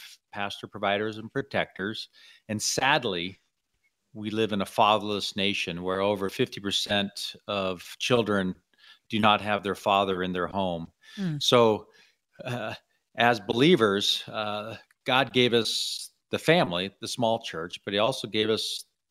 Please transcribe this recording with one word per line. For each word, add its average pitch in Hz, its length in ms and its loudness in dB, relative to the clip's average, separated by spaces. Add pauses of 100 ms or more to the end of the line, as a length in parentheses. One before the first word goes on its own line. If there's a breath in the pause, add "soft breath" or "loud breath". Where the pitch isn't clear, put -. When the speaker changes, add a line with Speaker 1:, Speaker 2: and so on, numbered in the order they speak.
(320)
Speaker 1:
pastor, 101 360 -8
providers, 104 500 -2
and 110 160 -12
protectors. 107 720 -4 (400 soft breath)
And 107 140 -4
sadly, 117 800 0 (760)
we 107 160 -8
live 107 240 0
in 101 80 0
a 92 40 0
fatherless 104 720 0
nation 95 480 -2
where 92 160 -2
over 98 300 0
fifty - 320 -4
percent 101 760 -2 (140)
of 95 340 -2 (160)
children 101 560 2 (540 soft breath)
do 113 100 -2
not 104 220 4
have 101 200 -2
their 95 140 -2
father 98 480 2
in 92 80 -2
their 90 160 -2
home. 87 400 -4 (300 loud breath)
Speaker 2:
Mm. 160 260 -4
Speaker 1:
So, 113 440 4 (580 soft breath)
uh, 117 300 -8 (420)
as 117 240 4
believers, 113 880 4
uh, 107 440 -6 (300)
God 131 280 2
gave 123 200 4
us - 580 -2 (200)
the 107 80 -2
family, 98 520 2 (100)
the - 80 -8
small 113 320 0
church, - 420 -10
but 104 100 -6
he 101 60 2
also 120 300 0
gave 110 200 0
us - 360 -2 (260)